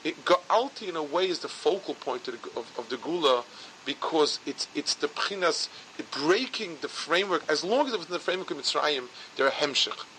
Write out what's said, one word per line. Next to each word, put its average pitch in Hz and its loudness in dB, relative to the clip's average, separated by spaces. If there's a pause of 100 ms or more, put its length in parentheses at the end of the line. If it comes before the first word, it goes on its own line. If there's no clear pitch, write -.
It, 147 -4
Ga'alti, 208 2
in 165 -6
a 156 -2
way, 165 2
is 170 -2
the - -8
focal 165 0
point 123 -4
of 117 -8
the, - -8
of, 113 -10
of 113 -8
the 127 -4
Gula, 131 4 (420)
because 147 2
it's, - -6
it's 147 -2
the - -2
Pchinas 175 0 (420)
breaking 175 0
the 147 -6
framework. 175 0
As 156 2
long 254 4
as 247 -4
it's 175 -4
in 165 -10
the 170 -2
framework 185 -2
of 156 -4
Mitzrayim, 143 0 (300)
they're 135 4
a 135 6
Hemshech. - 0 (140)